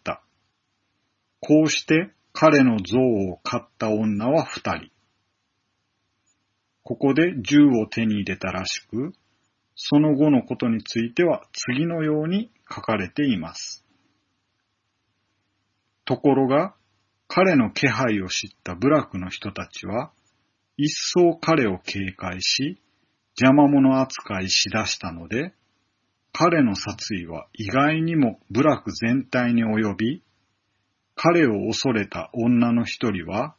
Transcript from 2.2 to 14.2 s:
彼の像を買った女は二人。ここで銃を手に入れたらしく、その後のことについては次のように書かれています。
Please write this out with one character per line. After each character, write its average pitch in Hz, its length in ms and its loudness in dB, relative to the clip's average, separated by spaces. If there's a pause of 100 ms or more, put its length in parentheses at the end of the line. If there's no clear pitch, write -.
彼 147 300 6
の 117 140 2
像 101 220 -2
を 101 380 0
買 - 260 -8
っ - 40 -20 (100)
た 113 120 -4
女 107 380 -2
は 147 160 2
二 - 340 -8
人。 78 140 -18 (1900)
こ 120 140 -8
こ 135 160 2
で 160 280 0
銃 147 240 6
を 117 220 2
手 113 180 -4
に 107 100 0
入 101 100 -4
れ 92 120 -6
た 90 140 -8
ら 92 140 -6
し - 140 -8
く、 135 340 -8 (640)
そ - 240 2
の 151 160 4
後 151 140 4
の 131 140 4
こ 123 140 -8
と 127 100 -4
に 113 160 -2
つ - 160 -6
い 117 140 -4
て 175 100 2
は 165 300 -2
次 127 320 -4
の 170 180 -4
よ 151 200 -2
う 156 40 -6
に 202 240 -4 (180)
書 - 120 -14
か 110 160 -2
れ 92 120 -6
て 147 160 -2
い 120 120 2
ま 82 180 -10
す。 - 300 -16 (2250)